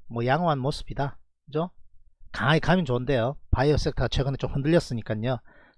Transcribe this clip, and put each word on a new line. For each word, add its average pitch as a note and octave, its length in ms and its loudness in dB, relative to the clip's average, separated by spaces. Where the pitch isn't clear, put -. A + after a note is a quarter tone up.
뭐 A#2 180 -4
양호한 D3 360 2
모습이다, C#3 580 -4
그죠? D3+ 240 -4
강하게 D3 300 2
가면 F3+ 240 4
좋은데요. B2 520 0
바이오 C#3+ 260 4
섹터가 C3 300 0
최근에 C3+ 300 0
좀 - 160 -4
흔들렸으니까요. C3 840 0